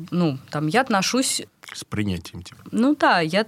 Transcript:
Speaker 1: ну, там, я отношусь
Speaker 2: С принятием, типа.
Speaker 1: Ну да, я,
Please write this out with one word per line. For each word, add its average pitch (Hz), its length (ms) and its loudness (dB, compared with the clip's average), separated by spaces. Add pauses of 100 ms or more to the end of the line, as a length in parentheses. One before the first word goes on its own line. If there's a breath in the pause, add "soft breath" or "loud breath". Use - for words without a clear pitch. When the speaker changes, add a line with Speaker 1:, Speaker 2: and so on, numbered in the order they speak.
(120)
Speaker 1:
ну, 160 280 0 (100)
там, 151 180 -2
я 214 140 4
отношусь 240 640 0 (280)
Speaker 2:
С - 120 -14
принятием, 92 580 -6
типа. - 300 -20
Speaker 1:
Ну 247 280 2
да, 233 200 4
я, 175 280 0